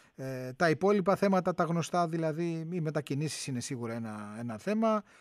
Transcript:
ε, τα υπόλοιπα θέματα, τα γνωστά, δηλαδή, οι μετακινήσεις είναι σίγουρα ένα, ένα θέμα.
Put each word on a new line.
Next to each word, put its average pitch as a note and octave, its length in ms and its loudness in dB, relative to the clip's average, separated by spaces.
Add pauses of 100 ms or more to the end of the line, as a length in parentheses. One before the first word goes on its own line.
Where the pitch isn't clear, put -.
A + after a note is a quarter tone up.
(160)
ε, B2+ 360 -8
τα E3 180 2
υπόλοιπα F#3+ 460 4
θέματα, F#3 380 2
τα F3 100 2
γνωστά, E3+ 440 2
δηλαδή, E3 640 -2
οι F3+ 80 -2
μετακινήσεις D3 640 -2
είναι B2+ 140 -4
σίγουρα A#2 340 -6
ένα, G#2+ 460 -8
ένα A#2 180 -6
θέμα. G#3+ 440 2 (180)